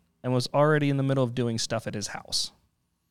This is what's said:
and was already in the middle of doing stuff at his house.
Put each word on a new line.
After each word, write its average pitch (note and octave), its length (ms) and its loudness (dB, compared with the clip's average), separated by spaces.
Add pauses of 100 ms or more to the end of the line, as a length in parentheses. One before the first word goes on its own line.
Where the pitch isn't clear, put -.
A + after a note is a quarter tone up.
(240)
and B2+ 100 -2
was B2 200 0
already D3 360 4
in C#3 80 2
the C3+ 60 0
middle C3+ 200 2
of A#2+ 100 0
doing A#2 240 -2
stuff A2 300 -4
at G#2+ 80 -6
his G2+ 120 -6
house. - 440 -6 (600)